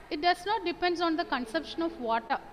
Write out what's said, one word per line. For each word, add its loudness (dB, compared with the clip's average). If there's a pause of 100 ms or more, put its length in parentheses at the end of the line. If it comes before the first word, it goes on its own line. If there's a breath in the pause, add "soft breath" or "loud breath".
it -2
does 4
not 0
depend 0
on 2
the 0
consumption -2
of -2
water. 0 (140)